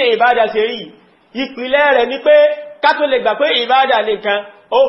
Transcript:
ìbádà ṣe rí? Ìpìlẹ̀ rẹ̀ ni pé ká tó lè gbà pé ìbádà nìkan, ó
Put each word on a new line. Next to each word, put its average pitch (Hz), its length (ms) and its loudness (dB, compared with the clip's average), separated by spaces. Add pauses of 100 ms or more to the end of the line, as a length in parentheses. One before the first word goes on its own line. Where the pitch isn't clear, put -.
ìbádà 233 400 2
ṣe 220 140 -4
rí? 220 320 -6 (420)
Ìpìlẹ̀ 269 580 -2
rẹ̀ 240 140 2
ni 262 120 -6
pé 302 180 4 (400)
ká 294 160 2
tó 302 140 -2
lè 262 140 -2
gbà 214 140 -2
pé 302 200 -2
ìbádà 247 460 0
nìkan, 208 440 -4 (220)
ó 233 120 -2 (100)